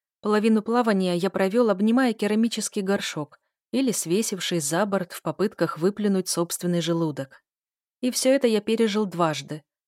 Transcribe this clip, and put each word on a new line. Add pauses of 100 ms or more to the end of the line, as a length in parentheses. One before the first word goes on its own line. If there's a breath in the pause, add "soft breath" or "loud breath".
(220)
Половину
плавания
я
провел,
обнимая
керамический
горшок (320)
или
свесившись
за
борт
в
попытках
выплюнуть
собственный
желудок. (580)
И
все
это
я
пережил
дважды. (240)